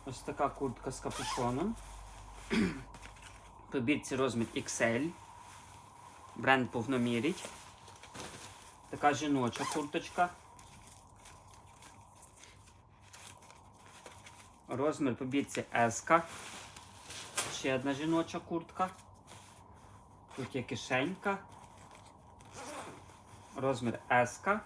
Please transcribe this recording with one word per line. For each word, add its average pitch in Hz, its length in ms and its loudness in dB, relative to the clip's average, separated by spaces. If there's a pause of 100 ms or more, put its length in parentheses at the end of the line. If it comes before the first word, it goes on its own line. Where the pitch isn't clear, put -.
Ось 131 160 -8
така 143 280 2
куртка 135 420 -2
з - 100 -8
капюшоном. 135 760 2 (720)
<clears throat> - 1200 -2
По 139 100 2
бірці 127 360 2
розмір 120 380 4
ікс - 260 -2
ель. 120 280 4 (1300)
Бренд 127 340 6
повноміріть. 120 760 2 (1500)
Така 143 240 6
жіноча 135 500 4 (100)
курточка. 165 560 2 (4000)
Розмір 143 400 4
по 135 80 -4
бірці 131 400 0 (100)
S-ка. - 480 6 (1300)
Ще 135 200 2
одна 131 200 2
жіноча 165 460 2
куртка. 170 500 -2 (1500)
Тут 127 180 -4
є 123 80 0
кишенька. 165 760 0 (2250)
Розмір 127 420 0 (120)
S-ка. 127 560 4